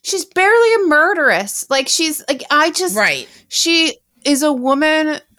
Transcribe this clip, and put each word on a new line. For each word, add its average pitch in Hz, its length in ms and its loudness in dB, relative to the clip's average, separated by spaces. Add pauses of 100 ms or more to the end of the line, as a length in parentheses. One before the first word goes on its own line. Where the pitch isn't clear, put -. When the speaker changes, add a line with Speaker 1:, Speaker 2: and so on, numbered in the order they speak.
Speaker 1:
She's 381 220 -6
barely 453 500 2
a 392 120 0
murderess. 294 800 0
Like, 269 180 -2
she's, 320 400 -2
like, 269 240 -4
I 302 200 2
just 339 260 -4
Speaker 2:
Right. 151 300 -2 (200)
Speaker 1:
she 330 500 -2 (280)
is 285 180 2
a 302 80 2
woman 294 680 0 (200)